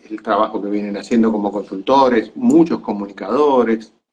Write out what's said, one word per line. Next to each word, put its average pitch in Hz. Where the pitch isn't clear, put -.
el 107
trabajo 104
que 101
vienen 104
haciendo 113
como 104
consultores, 110
muchos 127
comunicadores, 113